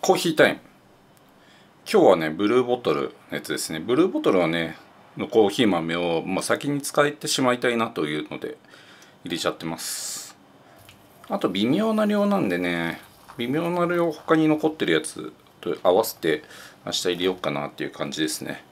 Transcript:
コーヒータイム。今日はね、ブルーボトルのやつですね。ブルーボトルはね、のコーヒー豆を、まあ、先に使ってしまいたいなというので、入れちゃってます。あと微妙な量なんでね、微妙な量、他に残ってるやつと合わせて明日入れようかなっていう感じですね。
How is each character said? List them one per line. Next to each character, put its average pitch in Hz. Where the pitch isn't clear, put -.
コ 190
ー -
ヒ 180
ー 156
タ 131
イ 82
ム。 -
今 196
日 131
は 92
ね、 80
ブ 87
ル 120
ー -
ボ 120
ト 90
ル 67
の 73
や 71
つ 80
で 73
す -
ね。 80
ブ 104
ル 165
ー -
ボ 302
ト 165
ル 98
は 87
ね、 82
の 101
コ 110
ー -
ヒ 123
ー -
豆 82
を、 85
ま 90
あ、 -
先 117
に 143
使 -
っ 147
て 147
し -
ま 123
い 123
た 123
い 117
な 113
と 87
い 76
う 73
の 73
で、 -
入 85
れ 80
ち -
ゃ -
っ -
て -
ま 82
す。 -
あ 196
と 170
微 95
妙 214
な 214
量 208
な 202
ん 175
で 180
ね、 87
微 120
妙 165
な 175
量、 170
他 160
に 160
残 156
っ 156
て -
る 165
や -
つ -
と -
合 90
わ 107
せ -
て 78
明 -
日 -
入 87
れ 90
よ 92
う 92
か 78
な 73
っ -
て -
い 71
う -
感 73
じ 80
で 78
す -
ね。 71